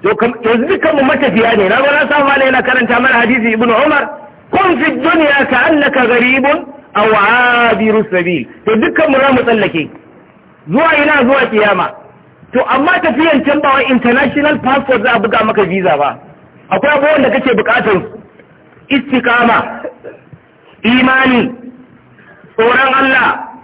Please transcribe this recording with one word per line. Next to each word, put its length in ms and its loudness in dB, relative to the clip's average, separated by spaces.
To 140 0
kam-, 240 -2
yanzu 300 0
dukkanmu 340 0
matafiya 540 0
ne, 120 2
na 80 0
zo 140 0
na 160 2
samu 200 0
malai 200 2
yana 160 0
karanta 380 0
mana 180 2
hadisi 340 0
Ibn 180 0
Umar, 340 2
"Kun 280 0
fi 160 -2
dunya 560 0
ka 160 0
annaka 420 0
gharibun 520 2
aw 180 0
abiru 440 0
sabil." 360 -2
To 140 0
dukkanmu 400 0
za 160 2
mu 100 0
tsallake. 420 -2
Zuwa 280 2
ina? 260 2
Zuwa 240 2
kiyama. 440 0
To, 120 0
amma 360 0
tafiyan 440 0
can 160 0
ba 140 0
wai 160 0
international 680 0
passport 460 0
za 100 2
a 40 0
buga 260 0
maka 200 0
visa 320 0
ba. 140 0
Akwai 220 0
abubuwan 300 2
da 80 2
kake 240 0
bukatar 380 0
su. 100 0
Istiqama, 680 0
imani, 600 2
tsoron 380 2
Allah 340 0